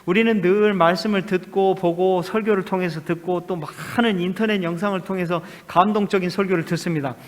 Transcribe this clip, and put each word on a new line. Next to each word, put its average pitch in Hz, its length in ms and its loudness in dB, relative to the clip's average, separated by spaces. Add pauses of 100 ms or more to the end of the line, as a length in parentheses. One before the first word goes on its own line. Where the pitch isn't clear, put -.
우리는 220 360 2
늘 208 320 4
말씀을 185 500 2
듣고 190 520 0
보고 180 460 2
설교를 208 420 0
통해서 175 400 -4
듣고 175 420 -4
또 185 100 -4
많은 185 640 -2
인터넷 196 420 0
영상을 175 400 -2
통해서 180 400 -2 (240)
감동적인 196 640 2
설교를 185 360 0
듣습니다. 156 480 -2 (140)